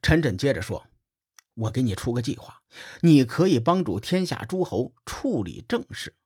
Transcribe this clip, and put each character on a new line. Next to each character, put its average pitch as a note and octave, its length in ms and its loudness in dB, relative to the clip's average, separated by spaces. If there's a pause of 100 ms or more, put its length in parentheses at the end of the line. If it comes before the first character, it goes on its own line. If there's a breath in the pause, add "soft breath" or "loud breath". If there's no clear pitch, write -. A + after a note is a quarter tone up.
陈 D#3+ 220 4
轸 A2+ 140 0
接 C#3 160 0
着 E2 80 -2
说 - 260 -8 (680)
：“我 A2+ 160 -4
给 B2+ 100 -2
你 A2+ 140 0
出 A#2 180 -4
个 B2 80 -2
计 B2 160 -4
划， - 260 -20 (380 loud breath)
你 D3+ 240 8
可 D#3+ 240 2
以 D3+ 100 4
帮 E3+ 240 2
助 G2+ 160 -2
天 F#3 280 -2
下 - 180 -6
诸 F#3 180 -4
侯 - 300 -2 (140)
处 G3 360 -4
理 F2 240 -10
政 - 240 -4
事。” - 240 -14 (120)